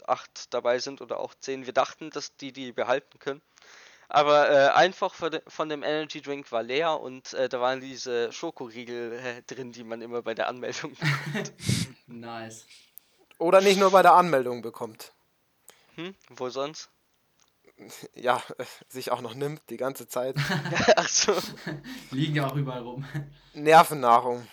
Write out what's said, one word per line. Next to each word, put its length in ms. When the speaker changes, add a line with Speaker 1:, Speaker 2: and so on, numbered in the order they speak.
Speaker 1:
acht 460
dabei 240
sind 240
oder 180
auch 180
zehn. 280
Wir 80
dachten, 340
dass 280
die 160
die 200
behalten 460
können. 240
Aber, 420
äh, 200
einfach 440
von 180
de-, 160
von 200
dem 140
Energy 400
Drink 280
war 120
leer 360
und, 360
äh, 160
da 100
waren 220
diese 500
Schokoriegel, 800
äh, 300
drin, 300
die 120
man 160
immer 220
bei 120
der 140
Anmeldung 460
<laughs> 20
bekommt. 560
Speaker 2:
<laughs> 260
Nice. 580
Speaker 3:
Oder 220
nicht 180
nur 120
bei 100
der 140
Anmeldung 480
bekommt. 500
Speaker 1:
Hm, 180
wo 180
sonst? 400
Speaker 3:
Ja, 280
äh, 80
sich 220
auch 100
noch 140
nimmt 340
die 80
ganze 320
Zeit. 260
Speaker 1:
<laughs> 320
Ach 120
so. 260
Speaker 2:
<laughs> 360
Liegen 260
ja 100
auch 100
überall 260
rum. 220
Speaker 3:
Nervennahrung. 1000